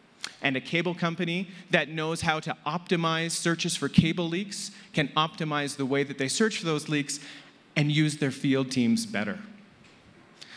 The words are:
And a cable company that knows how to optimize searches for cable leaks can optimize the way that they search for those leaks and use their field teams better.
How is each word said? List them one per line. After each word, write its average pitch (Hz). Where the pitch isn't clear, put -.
And 135
a 127
cable 170
company 175
that 156
knows 160
how 156
to 156
optimize 165
searches 170
for 139
cable 165
leaks 196
can 151
optimize 151
the 139
way 139
that 139
they 131
search 214
for -
those 156
leaks 147
and 147
use 151
their 139
field 131
teams 117
better. 101